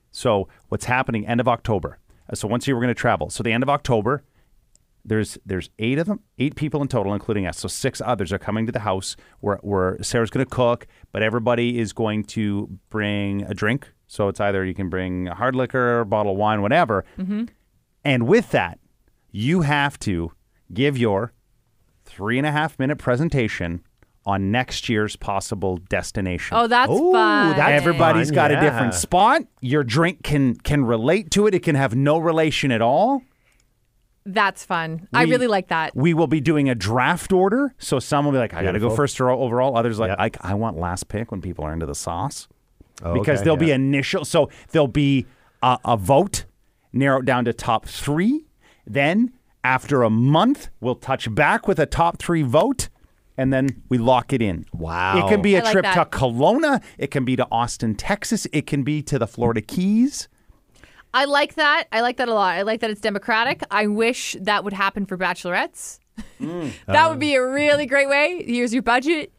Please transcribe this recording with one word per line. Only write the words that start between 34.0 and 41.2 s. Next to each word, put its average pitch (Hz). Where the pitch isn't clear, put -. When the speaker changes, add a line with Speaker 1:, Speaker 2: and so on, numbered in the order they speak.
Speaker 2:
That's 196
fun. 165
I 240
Speaker 1:
We 247
Speaker 2:
really 247
like 196
that. 165
Speaker 1:
We 165
will 160
be 151
doing 147
a 127
draft 127
order. 196
So -
some 147
will 147
be 135
like, 113
"I 85
gotta 85
go 107
Speaker 3:
Beautiful. 113
Speaker 1:
first 139
or 127
overall." 127
Others 117
like, 110
Speaker 3:
Yep. 107
Speaker 1:
"I, 92
I -
want 107
last 87
pick 107